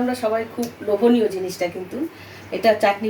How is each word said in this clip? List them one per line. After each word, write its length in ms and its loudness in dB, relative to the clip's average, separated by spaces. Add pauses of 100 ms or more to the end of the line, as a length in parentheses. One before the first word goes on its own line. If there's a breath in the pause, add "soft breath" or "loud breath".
আমরা 220 0
সবাই 200 0 (120)
খুব 120 -4 (200)
লোভনীয় 480 4
জিনিসটা, 300 -4 (100)
কিন্তু 220 -8 (580 loud breath)
এটা 140 4 (140)
চাটনি 260 2